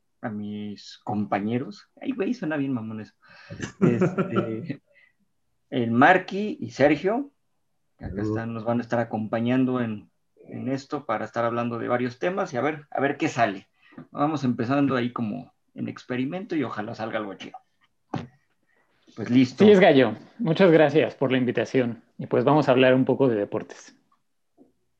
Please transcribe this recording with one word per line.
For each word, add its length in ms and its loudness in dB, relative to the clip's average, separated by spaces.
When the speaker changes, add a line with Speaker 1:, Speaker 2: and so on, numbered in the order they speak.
Speaker 1:
a 80 -8
mis 720 -12
compañeros. 840 -4
Ay, 120 -6
güey, 200 -4
suena 240 -4
bien 160 -4
mamón 280 -8
eso. 120 -16
Este, 1000 -2
<laughs> 400 -20
el 220 -2
Marky 680 2
y 120 -10
Sergio, 580 0
que 80 -16
acá 100 -10
Speaker 2:
Saludos. 140 -6
Speaker 1:
están, 260 -6
nos 80 -10
van 160 -2
a 20 -4
estar 180 -4
acompañando 800 -2
en, 300 -6
en 200 -10
esto 380 -6
para 200 -4
estar 200 -4
hablando 320 -4
de 100 -6
varios 300 -2
temas 340 -4
y 60 -6
a 40 -2
ver, 280 -6
a 100 -4
ver 180 0
qué 100 -4
sale. 400 -2
Vamos 340 -2
empezando 520 0
ahí 180 -2
como 400 -8
en 120 -8
experimento 680 -6
y 80 0
ojalá 320 -8
salga 240 -6
algo 160 -8
chido. 220 -16
Pues 140 -8
listo. 340 4
Speaker 3:
Sí, 80 10
es 80 10
Gallo. 360 6
Muchas 320 4
gracias 420 4
por 180 -2
la 60 2
invitación. 640 0
Y 80 -8
pues 180 0
vamos 240 4
a 40 4
hablar 240 6
un 100 4
poco 240 2
de 60 0
deportes. 600 -6